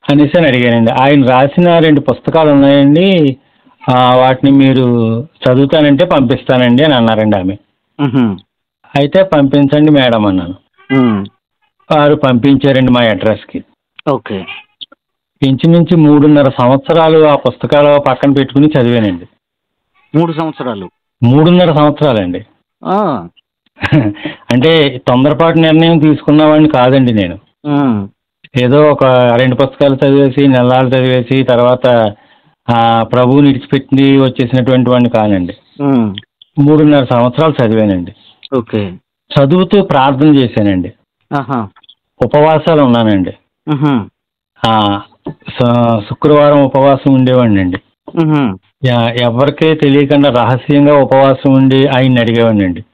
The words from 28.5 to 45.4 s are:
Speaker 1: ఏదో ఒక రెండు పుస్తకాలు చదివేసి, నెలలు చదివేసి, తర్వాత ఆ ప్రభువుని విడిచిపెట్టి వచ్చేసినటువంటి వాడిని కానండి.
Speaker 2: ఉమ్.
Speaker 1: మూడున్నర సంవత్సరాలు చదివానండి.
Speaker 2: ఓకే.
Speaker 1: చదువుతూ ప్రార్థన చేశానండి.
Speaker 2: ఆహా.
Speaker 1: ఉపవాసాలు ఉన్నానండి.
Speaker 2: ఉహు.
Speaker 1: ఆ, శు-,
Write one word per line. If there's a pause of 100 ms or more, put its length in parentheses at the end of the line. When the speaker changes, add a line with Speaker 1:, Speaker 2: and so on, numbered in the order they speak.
Speaker 1:
ఏదో
ఒక (320)
రెండు
పుస్తకాలు
చదివేసి,
నెలలు
చదివేసి,
తర్వాత (580)
ఆ
ప్రభువుని
విడిచిపెట్టి
వచ్చేసినటువంటి
వాడిని
కానండి. (260)
Speaker 2:
ఉమ్. (440)
Speaker 1:
మూడున్నర
సంవత్సరాలు (100)
చదివానండి. (420)
Speaker 2:
ఓకే. (480)
Speaker 1:
చదువుతూ
ప్రార్థన
చేశానండి. (400)
Speaker 2:
ఆహా. (560)
Speaker 1:
ఉపవాసాలు
ఉన్నానండి. (340)
Speaker 2:
ఉహు. (680)
Speaker 1:
ఆ, (280)
శు-,